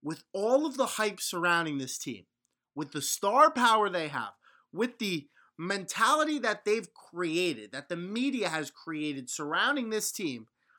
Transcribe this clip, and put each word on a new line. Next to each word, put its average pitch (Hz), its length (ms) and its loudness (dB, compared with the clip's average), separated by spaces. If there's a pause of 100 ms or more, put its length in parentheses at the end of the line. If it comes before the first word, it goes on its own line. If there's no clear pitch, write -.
with 151 220 -8 (100)
all 240 320 4
of 277 120 -4
the 262 80 2
hype 214 340 0
surrounding 170 580 0
this 131 200 -6
team, 101 280 -10 (500)
with 147 160 -6
the 147 100 -4
star 262 500 6
power 220 380 4
they 170 180 -2
have, 120 260 -6 (380)
with 233 260 -2
the 180 300 -2 (300)
mentality 226 840 0
that 214 260 -2
they've 214 280 0
created, 165 800 -2
that 135 180 -10
the 175 60 -4
media 214 540 -2
has 156 220 -4
created 151 580 -8
surrounding 220 600 -2
this 214 220 -4
team, 123 360 -6 (320)